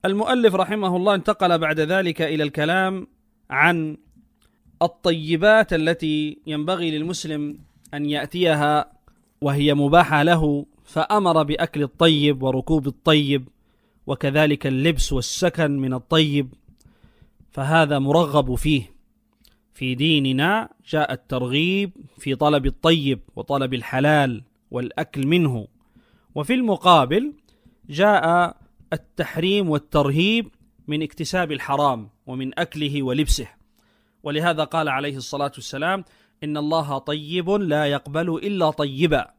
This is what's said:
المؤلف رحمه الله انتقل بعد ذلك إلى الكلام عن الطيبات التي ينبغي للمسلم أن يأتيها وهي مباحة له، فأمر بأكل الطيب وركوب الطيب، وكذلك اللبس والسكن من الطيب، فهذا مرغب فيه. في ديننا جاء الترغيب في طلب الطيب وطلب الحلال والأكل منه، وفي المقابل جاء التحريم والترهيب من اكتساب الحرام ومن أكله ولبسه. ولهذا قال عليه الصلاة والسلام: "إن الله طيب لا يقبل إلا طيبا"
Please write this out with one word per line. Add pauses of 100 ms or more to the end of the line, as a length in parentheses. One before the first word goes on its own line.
المؤلف
رحمه
الله
انتقل
بعد
ذلك
إلى
الكلام (420)
عن (840)
الطيبات
التي
ينبغي
للمسلم (340)
أن
يأتيها (500)
وهي
مباحة
له، (180)
فأمر
بأكل
الطيب
وركوب
الطيب، (600)
وكذلك
اللبس
والسكن
من
الطيب، (1000)
فهذا
مرغب
فيه. (800)
في
ديننا (200)
جاء
الترغيب (260)
في
طلب
الطيب (160)
وطلب
الحلال (280)
والأكل
منه، (680)
وفي
المقابل (560)
جاء (380)
التحريم
والترهيب (400)
من
اكتساب
الحرام (160)
ومن
أكله
ولبسه. (760)
ولهذا
قال
عليه
الصلاة
والسلام: (400)
"إن
الله
طيب
لا
يقبل
إلا
طيبا" (120)